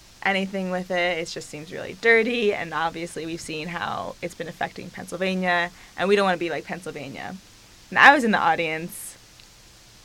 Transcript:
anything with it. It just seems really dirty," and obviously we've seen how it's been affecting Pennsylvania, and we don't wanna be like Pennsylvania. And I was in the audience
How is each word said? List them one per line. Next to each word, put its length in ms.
anything 480
with 200
it. 260
It 120
just 180
seems 240
really 300
dirty," 520
and 200
obviously 520
we've 140
seen 300
how 520
it's 140
been 140
affecting 400
Pennsylvania, 840
and 140
we 80
don't 80
wanna 100
be 140
like 160
Pennsylvania. 720
And 80
I 160
was 120
in 60
the 60
audience 760